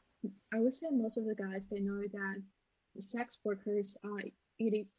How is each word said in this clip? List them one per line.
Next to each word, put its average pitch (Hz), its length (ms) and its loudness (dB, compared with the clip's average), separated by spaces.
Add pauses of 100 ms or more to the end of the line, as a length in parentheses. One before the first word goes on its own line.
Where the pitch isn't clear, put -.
(540)
I 220 60 4
would 254 160 6
say 330 160 -4
most 226 260 4
of 226 80 2
the 214 100 0
guys, 196 320 -2
they 202 120 -2
know 202 220 0
that 202 400 -2 (560)
sex 240 460 -4
workers 202 600 0
are 202 180 -4 (380)
ili-, 214 400 2